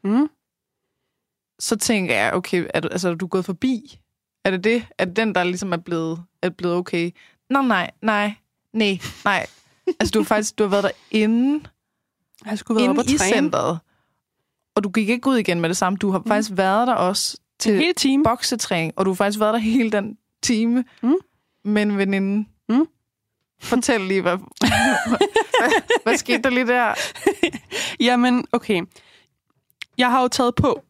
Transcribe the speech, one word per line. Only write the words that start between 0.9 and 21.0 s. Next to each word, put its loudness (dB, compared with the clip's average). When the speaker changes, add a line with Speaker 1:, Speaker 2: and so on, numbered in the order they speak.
Speaker 2:
Så -2
tænker 0
jeg, 0
okay, -2
er 0
du, -6
altså, -2
er -2
du -8
gået -2
forbi? -4
Er 2
det -4
det? 0
Er 0
det -8
den, 0
der 2
ligesom -4
er -4
blevet, -6
er -2
blevet -4
okay? -4
Nej, 0
nej, 0
nej, 0
nej, 0
nej. 0
Altså, 0
du 2
har 2
faktisk, 0
du 2
har 0
været 2
derinde, 2
Speaker 1:
Jeg -6
skulle -4
være 4
Speaker 2:
inde 2
Speaker 1:
oppe 2
at -2
Speaker 2:
i 4
Speaker 1:
træne. 2
Speaker 2:
centret. 0
Og 2
du -4
gik 0
ikke 0
ud 4
igen 0
med 0
det -2
samme. 0
Du 0
har 0
Speaker 1:
Mm. -8
Speaker 2:
faktisk 0
været 2
der 0
også -2
til 2
Speaker 1:
En 4
hel 2
time. 2
Speaker 2:
boksetræning, -2
og 0
du 2
har 0
faktisk 0
været 2
der 0
hele 0
den -4
time 0